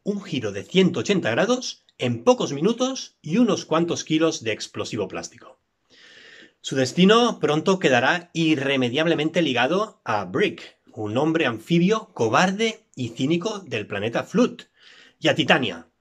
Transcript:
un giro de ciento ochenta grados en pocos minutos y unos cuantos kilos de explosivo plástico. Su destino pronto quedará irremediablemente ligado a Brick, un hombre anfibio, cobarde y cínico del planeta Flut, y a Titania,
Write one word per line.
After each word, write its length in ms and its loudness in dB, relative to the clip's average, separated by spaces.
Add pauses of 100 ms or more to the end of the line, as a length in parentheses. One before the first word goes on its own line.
un 200 -6
giro 300 -6
de 100 -8
ciento 380 2
ochenta 280 0
grados 540 -2 (140)
en 260 -4
pocos 300 2
minutos 680 -2
y 160 -4
unos 280 2
cuantos 400 -2
kilos 400 0
de 80 -2
explosivo 560 -6
plástico. 500 -14 (1000)
Su 160 -6
destino 640 4
pronto 400 0
quedará 540 2
irremediablemente 1080 0
ligado 640 0
a 180 -2
Brick, 540 -4 (160)
un 240 -6
hombre 300 2
anfibio, 680 0
cobarde 720 0 (100)
y 140 -6
cínico 500 -2
del 280 -8
planeta 360 -4
Flut, 400 0 (560)
y 80 0
a 80 2
Titania, 520 0 (140)